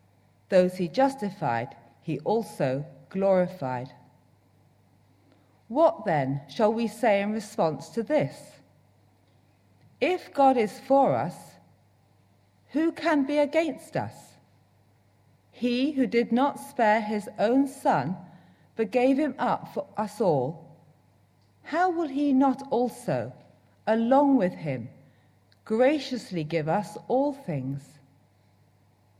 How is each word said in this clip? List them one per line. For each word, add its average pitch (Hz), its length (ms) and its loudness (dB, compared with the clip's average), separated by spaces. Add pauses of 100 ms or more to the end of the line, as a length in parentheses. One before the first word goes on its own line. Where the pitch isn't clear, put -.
(500)
Those 180 260 4
he 180 100 -2
justified, 185 880 -2 (260)
he 151 200 -6
also 151 680 -2 (240)
glorified. 180 760 0 (1800)
What 285 400 2
then 139 420 0
shall 220 240 2
we 226 140 -2
say 208 340 2
in 208 120 -2
response 185 580 -4
to 226 140 -4
this? 277 320 0 (1600)
If 349 320 -2
God 269 240 4
is 214 220 -2
for 262 380 4
us, 143 180 -2 (1300)
who 320 240 0
can 294 320 0
be 294 140 -2
against 294 580 -2
us? 107 180 -6 (1400)
He 247 400 -2
who 269 160 0
did 233 240 0
not 254 300 0
spare 220 400 2
his 208 280 -6 (100)
own 254 280 2
son, 180 500 -2 (600)
but 220 160 -4
gave 262 260 4
him 302 200 -2
up - 360 -4
for - 120 -6 (100)
us - 240 -6
all, 156 580 -2 (840)
how 359 280 0
will 330 180 -2
he 285 240 0
not 262 380 4
also, 143 640 -2 (540)
along 254 500 4
with 185 160 2
him, 131 360 -8 (760)
graciously 240 800 0
give 156 240 -2
us 185 280 -2 (120)
all 277 240 0
things? 139 500 -6 (1400)